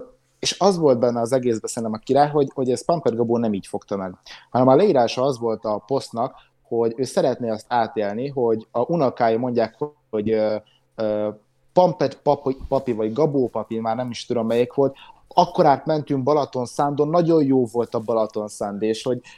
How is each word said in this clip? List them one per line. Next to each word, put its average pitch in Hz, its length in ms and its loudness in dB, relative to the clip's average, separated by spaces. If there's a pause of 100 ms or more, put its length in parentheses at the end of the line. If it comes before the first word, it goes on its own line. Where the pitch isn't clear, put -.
(380)
és - 200 -4
az 185 200 4
volt 139 200 4
benne 120 220 2
az 117 120 -2
egészben 120 380 -2
szerintem 113 300 -6
a - 40 -20
király, 143 260 2
hogy, 147 240 0
hogy 127 160 -2
ez 120 140 -2
Pamper 151 300 0
Gabó 117 240 0
nem 113 160 0
így 95 120 -8
fogta - 300 -8
meg, 95 180 -8 (360)
hanem 127 180 4
a 131 80 8
leírása 135 460 2
az 135 160 -2
volt 113 260 -4
a 107 220 -4
posztnak, 127 480 -6 (280)
hogy 117 340 -2
ő 135 60 -4
szeretné 127 460 -2
azt 107 200 -6
átélni, 113 600 -2
hogy 117 420 -2
a 117 100 -2
unokái 123 560 0
mondják, 117 420 -2 (320)
hogy, 107 200 -4
ö, 107 260 0 (400)
ö, 107 320 -2 (440)
Pampet 165 500 2
papi, 135 340 0 (120)
papi, 131 240 -2
vagy 110 200 -2
Gabó 143 360 0
papi, 113 300 -6
már 113 180 -4
nem 123 140 -6
is - 160 -12
tudom, 117 200 -2
melyik 120 260 0
volt, 135 240 2 (380)
akkor 180 320 4
átmentünk 143 560 0
Balaton 131 440 0
Szándon, 147 420 -2
nagyon 160 360 4
jó 131 220 4
volt 113 280 -4
a 120 60 -2
Balaton 110 480 -2
Szánd, 104 340 -6
és 110 200 -2
hogy 123 180 -2 (180)